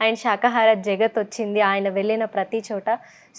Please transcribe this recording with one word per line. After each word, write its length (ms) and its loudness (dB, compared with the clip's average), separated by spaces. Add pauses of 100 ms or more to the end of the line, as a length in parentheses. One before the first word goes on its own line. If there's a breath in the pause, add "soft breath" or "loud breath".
ఆయన 120 2
శాకాహార 600 2
జగత్ 460 0
వచ్చింది 420 -2
ఆయన 280 0
వెళ్ళిన 360 -2
ప్రతి 460 -4
చోట. 180 -6 (500 soft breath)